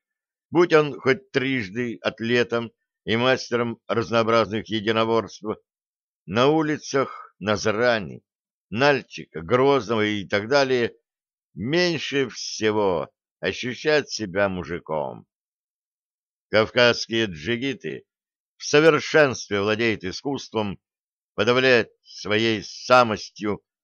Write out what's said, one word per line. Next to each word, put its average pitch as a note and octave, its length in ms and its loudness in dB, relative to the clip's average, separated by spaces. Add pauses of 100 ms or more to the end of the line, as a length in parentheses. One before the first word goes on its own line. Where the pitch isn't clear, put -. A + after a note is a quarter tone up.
(500)
будь F3 240 2
он D3+ 260 2
хоть C3 300 0
трижды B2 720 -4
атлетом A#2 720 -2 (320)
и G#2+ 120 0
мастером A#2+ 720 0
разнообразных A2 840 0
единоборств, A2 760 -2 (840)
на A#2+ 220 2
улицах D3 880 -2
Назрани, G#2+ 840 -2 (480)
Нальчика, A2+ 720 -2
Грозного A#2 640 2
и G#2 240 -2
так G#2 200 -2
далее, C3 460 0 (600)
меньше C#3+ 720 -2
всего G2+ 840 -2 (300)
ощущает B2 680 -2
себя G2+ 400 -2
мужиком. D#2 800 -6 (1200)
Кавказские A2+ 760 2
джигиты F#2+ 800 -6 (520)
в - 80 -16
совершенстве D3 960 4
владеют G#2+ 440 0
искусством G#2+ 720 -6 (560)
подавлять B2 560 4 (120)
своей G#2+ 600 -2
самостью G#2+ 1000 0 (220)